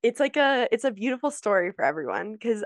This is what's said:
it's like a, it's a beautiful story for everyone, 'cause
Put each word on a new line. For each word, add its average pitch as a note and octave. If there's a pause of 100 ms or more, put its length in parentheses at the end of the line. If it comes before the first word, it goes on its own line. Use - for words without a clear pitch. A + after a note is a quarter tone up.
it's A#3+
like C#4
a, C#4
it's A3+
a C4+
beautiful B3+
story G3
for -
everyone, D3+
'cause A3